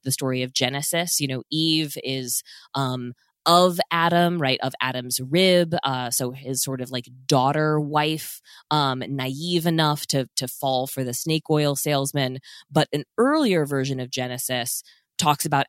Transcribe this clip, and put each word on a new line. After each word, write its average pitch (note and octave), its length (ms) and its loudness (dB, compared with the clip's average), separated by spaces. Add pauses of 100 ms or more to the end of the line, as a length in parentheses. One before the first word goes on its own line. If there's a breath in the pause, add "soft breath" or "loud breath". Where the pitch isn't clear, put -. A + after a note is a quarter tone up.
the C3 100 -4
story B2+ 300 -2
of B2+ 100 -8
Genesis. D3 640 -2
You C#3+ 80 -2
know, C3 240 -6
Eve D#3 500 0
is, C3 400 -6 (320 loud breath)
um, B2+ 400 -4 (340)
of F3 320 6 (100)
Adam, E3+ 500 2
right? C3+ 220 0
Of C3 180 -4
Adam's B2+ 400 -4
rib. F3 640 4
Uh, B2+ 280 -2
so B2 180 -2
his C3+ 320 -6
sort C3 180 -4
of, B2+ 120 -10
like, B2 160 -6 (180)
daughter D3+ 540 4
wife, D3+ 600 -2 (300 loud breath)
um, C#3 380 2
naive C#3 580 -2
enough D#3+ 440 2
to, C3+ 260 0
to B2+ 120 -4
fall C3 380 0
for C3+ 180 -4
the D3+ 120 -4
snake D#3+ 340 -2
oil D3 260 2
salesman. C#3 640 0 (320 loud breath)
But D3 240 2
an D3 100 -2 (140)
earlier A#3+ 480 4
version C3+ 340 -2
of B2+ 120 -8
Genesis B2+ 720 -4 (340 soft breath)
talks D3 260 2
about C#3+ 260 2